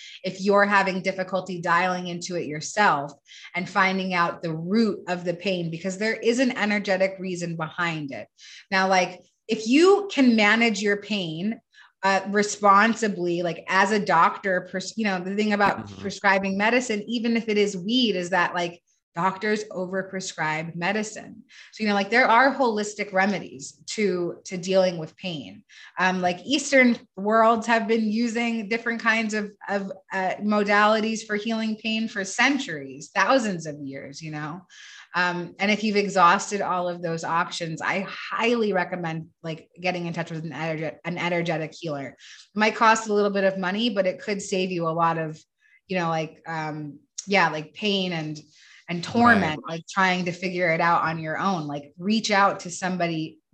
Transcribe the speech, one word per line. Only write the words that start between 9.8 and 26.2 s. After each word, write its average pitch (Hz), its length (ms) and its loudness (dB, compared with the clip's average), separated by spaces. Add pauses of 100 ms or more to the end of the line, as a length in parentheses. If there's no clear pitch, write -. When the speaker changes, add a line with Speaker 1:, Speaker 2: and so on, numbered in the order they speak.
Speaker 1:
can 247 240 4
manage 214 440 4
your 208 180 0
pain, 196 600 -4 (460)
uh, 190 240 4
responsibly, 202 1120 4
like, 165 240 -4
as 196 240 4
a 214 80 2
doctor, 180 720 2
pres-, - 260 -8
you 220 80 -2
know, 196 140 0
the 185 160 -6
thing 214 180 2
about 202 260 2
Speaker 2:
Mm-hmm. 101 220 -12
Speaker 1:
prescribing 196 560 2
medicine, 220 520 0
even 233 280 0
if 226 120 -2
it 208 100 2
is 196 180 2
weed, 220 380 0
is 175 160 -4
that, 175 240 2
like, 175 260 -4 (360)
doctors 208 480 0
overprescribe 175 1120 -6
medicine. 196 680 -4 (300)
So, - 100 -8
you 214 60 0
know, 202 80 2
like, 196 120 0
there 233 200 4
are 254 260 6
holistic 214 580 -2
remedies 185 720 -2
to, 180 580 -2
to 190 120 -10
dealing 185 400 2
with 156 200 -10
pain. 120 480 -10 (340)
Um, 185 220 2